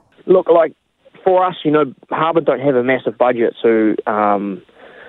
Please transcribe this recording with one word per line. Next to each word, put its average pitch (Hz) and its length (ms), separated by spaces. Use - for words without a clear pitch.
Look, 185 220
like, 160 260
for 185 200
us, 180 100
you 151 60
know, 147 220
Harbour 160 300
don't 143 220
have 139 140
a 123 80
massive 123 340
budget, 120 440
so, 113 340
um, 101 540